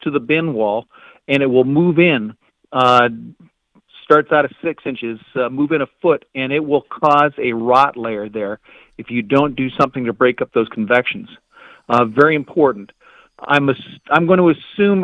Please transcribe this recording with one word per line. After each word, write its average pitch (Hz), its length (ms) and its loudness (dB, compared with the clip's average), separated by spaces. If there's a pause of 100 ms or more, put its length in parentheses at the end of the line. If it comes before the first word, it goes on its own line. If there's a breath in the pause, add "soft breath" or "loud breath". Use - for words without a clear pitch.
to 151 100 -4
the 143 80 -2
bin 151 340 -2
wall, 110 320 -2 (420 soft breath)
and 139 140 0
it 139 60 0
will 127 160 4
move 151 340 0
in, 131 380 0 (360)
uh, 123 380 4 (920)
starts 151 280 2
out 151 140 2
at 131 60 -10 (100)
six 165 240 -8
inches, 117 340 -8 (140)
uh, 123 160 -4
move 143 220 -4
in 156 100 0
a 127 60 -4 (160)
foot, 156 200 0 (120)
and 131 180 -4
it 156 100 -2
will 143 200 -2
cause 147 560 2
a 123 120 -2
rot 123 460 0
layer 107 320 -8
there 104 300 -8 (400 soft breath)
if 110 100 -16
you 120 140 -4
don't 139 320 0
do 131 160 -4
something 135 340 -2
to 117 80 -2
break 123 260 0
up - 140 -6
those 113 160 0
convections. 117 600 -4 (600 loud breath)
Uh, 120 160 2
very 139 300 2
important. 131 560 -2 (480 soft breath)
I'm 139 320 0
ass-, - 280 -12 (120)
I'm 165 160 2
gonna 180 220 4
assume 196 540 0